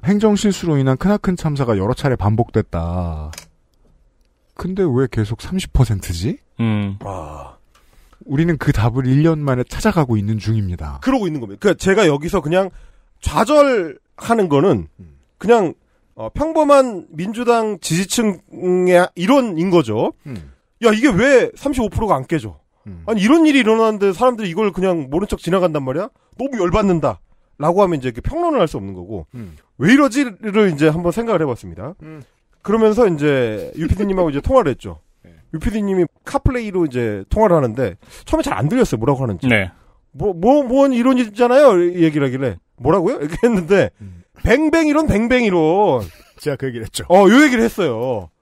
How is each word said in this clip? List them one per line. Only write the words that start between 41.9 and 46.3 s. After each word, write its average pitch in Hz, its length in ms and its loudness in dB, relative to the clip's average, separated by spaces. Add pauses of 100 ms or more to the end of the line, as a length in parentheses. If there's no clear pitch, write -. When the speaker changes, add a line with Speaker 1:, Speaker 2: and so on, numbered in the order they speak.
Speaker 3:
얘기를 151 260 2
하길래 127 300 -4 (200)
"뭐라고요?" 160 400 0
이렇게 151 260 -8
했는데 185 460 2 (120)
Speaker 1:
음. 92 220 -20 (200)
Speaker 3:
"뱅뱅 302 440 2
이론, 302 200 0
뱅뱅 233 380 0
이론." 170 560 2 (380)